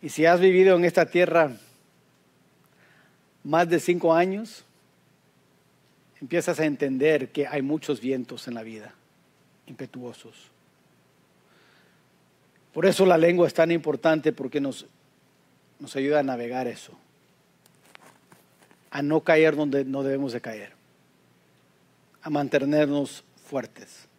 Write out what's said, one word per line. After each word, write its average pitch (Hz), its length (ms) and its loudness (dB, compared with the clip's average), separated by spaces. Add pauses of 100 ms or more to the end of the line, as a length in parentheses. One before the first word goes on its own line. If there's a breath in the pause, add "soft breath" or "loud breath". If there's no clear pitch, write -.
Y 165 60 -12
si 151 180 0
has 175 140 6
vivido 185 380 6
en 175 80 2
esta 170 200 2
tierra 165 460 2 (1900 soft breath)
más 160 240 2
de 165 140 0
cinco 170 320 2
años, 190 500 -2 (1600)
empiezas 160 400 -2
a 160 40 0
entender 143 680 0
que 143 120 -2
hay 143 160 -6
muchos 143 380 -4
vientos 127 480 -8
en 123 60 -10
la 113 100 -12
vida, 110 300 -18 (760)
impetuosos. 123 680 -16 (2500 soft breath)
Por 165 120 -2
eso 190 200 4
la 180 120 6
lengua 175 300 4
es - 60 -4
tan 165 180 2
importante, 156 600 0
porque 139 300 -6
nos, 135 240 -8 (920)
nos - 180 -18
ayuda 143 220 2
a 139 40 0
navegar 127 440 -6
eso, - 260 -14 (2000)
a 143 100 -6
no 147 180 2
caer 156 380 4
donde 143 260 -2
no 135 200 -6
debemos 135 280 -4
de 120 80 -8
caer, 110 320 -16 (1500)
a - 80 -14
mantenernos 143 960 -2 (200)
fuertes. - 640 -12 (120)